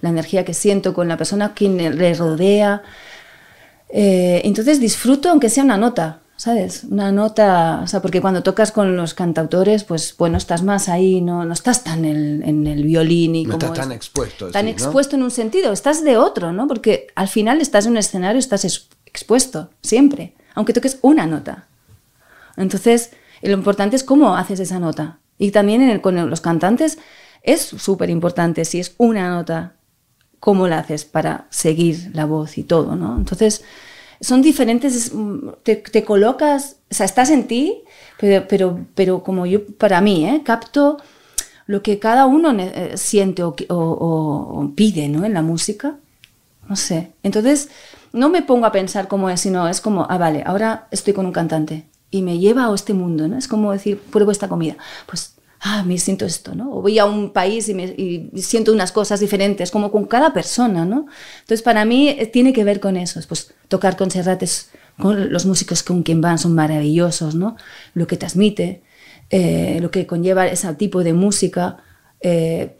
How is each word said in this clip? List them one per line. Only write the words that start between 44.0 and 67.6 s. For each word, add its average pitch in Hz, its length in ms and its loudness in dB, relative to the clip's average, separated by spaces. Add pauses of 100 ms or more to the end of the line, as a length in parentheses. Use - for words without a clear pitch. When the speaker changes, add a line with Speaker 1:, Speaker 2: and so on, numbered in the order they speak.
Speaker 1:
o 143 120 -4
pide, 175 340 2
¿no? 156 160 -2
En 220 80 -2
la 165 100 0
música, 208 520 -4 (720)
no 196 80 -4
sé. 175 360 -4 (120)
Entonces, 220 460 0 (440)
no 254 160 2
me 349 120 2
pongo 247 240 2
a 208 60 2
pensar 196 360 -2
cómo 196 220 0
es, 180 120 -2
sino 180 260 0
es 185 140 -4
como, 196 280 0
"Ah, 185 80 -2
vale, 156 280 0
ahora 220 460 -2
estoy - 220 -2
con 190 120 -2
un 180 60 -4
cantante 160 540 -4 (260)
y 190 100 -2
me 175 180 -2
lleva 233 280 4
a 208 80 0
este 202 180 -4
mundo", 170 340 0
¿no? - 100 -4
Es - 100 -6
como 214 240 0
decir, 202 280 -4 (120)
"Pruebo 208 200 4
esta 202 160 -4
comida, 160 300 -4 (300)
pues, - 260 -14 (260)
ah, 202 260 -4
me 180 120 0
siento 190 280 -2
esto", - 300 -8
¿no? 254 180 -8
O 185 80 -6
voy 208 180 2
a 202 60 6
un 208 280 -2
país 208 360 0
y, 202 40 -2
me, 185 120 -6
y 180 460 -8 (100)
siento 214 300 0
unas 202 220 2
cosas 208 260 0
diferentes, 202 520 0
como 208 200 -2
con 208 140 0
cada 277 280 2
persona, 185 520 0
¿no? 262 220 -4 (340)
Entonces, 220 220 -4
para 220 220 2
mí, 254 240 4
eh, 226 180 -4
tiene 254 260 4
que 226 100 2
ver 202 160 0
con 190 160 -2
eso. 175 320 -6
Pues, - 260 -10 (140)
tocar 185 300 0
con 190 120 0
Serrat 185 340 -2
es, - 260 -6 (280)
con 196 360 0
los 175 120 0
músicos 180 380 0
con 175 200 0
quien 165 180 0
van 170 180 2
son 170 160 2
maravillosos, 156 800 0
¿no? 202 220 -4 (360)